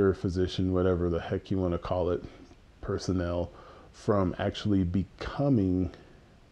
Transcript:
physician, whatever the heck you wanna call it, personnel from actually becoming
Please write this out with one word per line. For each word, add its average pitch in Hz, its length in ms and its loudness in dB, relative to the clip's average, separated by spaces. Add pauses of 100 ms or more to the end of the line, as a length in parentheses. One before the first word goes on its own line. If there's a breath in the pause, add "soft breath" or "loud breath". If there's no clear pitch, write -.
(140)
physician, 92 600 0
whatever 90 360 2
the 85 100 0
heck - 320 -6
you 98 60 0
wanna 87 200 0
call 90 340 -2
it, 87 120 -2 (560 loud breath)
personnel 87 720 -4 (400 loud breath)
from 98 480 0
actually 98 440 0
becoming 95 1080 0 (600 soft breath)